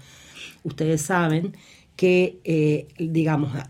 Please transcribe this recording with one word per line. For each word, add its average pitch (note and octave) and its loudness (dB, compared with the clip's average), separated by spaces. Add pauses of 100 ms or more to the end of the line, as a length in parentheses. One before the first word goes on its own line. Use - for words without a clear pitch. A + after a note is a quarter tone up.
(640)
Ustedes D#3 -2
saben F3 0 (400)
que, F3+ 2
eh, D3+ 0 (100)
digamos, D#3+ 0
a, C3+ -10